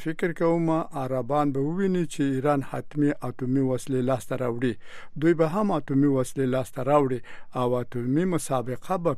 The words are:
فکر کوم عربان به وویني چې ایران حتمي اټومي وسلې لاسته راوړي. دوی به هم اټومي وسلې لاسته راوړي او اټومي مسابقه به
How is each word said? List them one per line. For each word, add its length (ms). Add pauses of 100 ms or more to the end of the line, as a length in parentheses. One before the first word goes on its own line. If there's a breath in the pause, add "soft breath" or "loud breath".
فکر 360
کوم 280 (340)
عربان 480
به 80
وویني 460
چې 160
ایران 480
حتمي 420
اټومي 580
وسلې 320 (100)
لاسته 260
راوړي. 360 (440 loud breath)
دوی 160
به 140
هم 200 (120)
اټومي 340
وسلې 320 (100)
لاسته 280
راوړي 360 (360 loud breath)
او 120 (140)
اټومي 440 (120)
مسابقه 600
به 200